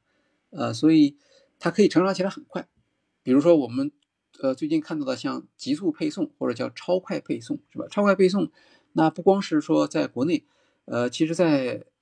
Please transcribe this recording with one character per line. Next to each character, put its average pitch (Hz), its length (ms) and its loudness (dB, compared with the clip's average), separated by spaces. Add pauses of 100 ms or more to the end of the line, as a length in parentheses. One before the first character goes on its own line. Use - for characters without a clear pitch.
(500)
呃， 120 240 -6
所 156 180 2
以 147 260 4 (420)
它 175 100 -2
可 208 140 4
以 190 40 6
成 294 160 2
长 196 100 0
起 185 100 -4
来 190 60 -2
很 - 160 -12
快。 - 220 -12 (540)
比 127 100 -4
如 131 80 4
说 165 180 6
我 135 100 0
们， 135 240 -4 (500)
呃， 131 140 -2
最 156 120 -8
近 156 140 0
看 156 180 -8
到 143 60 -6
的 127 100 -4
像 127 400 -8
极 262 200 -6
速 190 160 -2
配 151 180 -6
送 156 280 -6
或 131 100 -4
者 123 60 -2
叫 120 180 -6
超 - 280 -4
快 185 200 -8
配 131 200 -8
送， - 200 -10 (120)
是 - 60 -16
吧？ - 120 -10
超 - 140 -2
快 202 120 4
配 185 140 4
送， 180 220 -2 (420)
那 160 160 2
不 170 140 -6
光 196 180 4
是 165 180 -2
说 151 280 0
在 147 200 -4
国 123 180 -6
内， - 200 -2 (400)
呃， 120 240 -4
其 160 160 -2
实 160 80 -4
在， 135 520 0 (160)